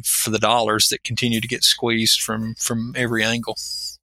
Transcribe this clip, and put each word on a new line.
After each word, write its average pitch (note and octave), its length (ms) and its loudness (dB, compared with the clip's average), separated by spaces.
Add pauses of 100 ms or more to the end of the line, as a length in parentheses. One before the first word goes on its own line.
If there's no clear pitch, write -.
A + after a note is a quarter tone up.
for - 260 -2
the G#2+ 80 2
dollars A2 520 4
that - 120 -4
continue A#2 380 0
to A2+ 80 -4
get A#2+ 160 0
squeezed A2+ 560 2
from, A2 400 -4
from A#2 360 -4
every A#2 280 0
angle. A2+ 320 -2 (460)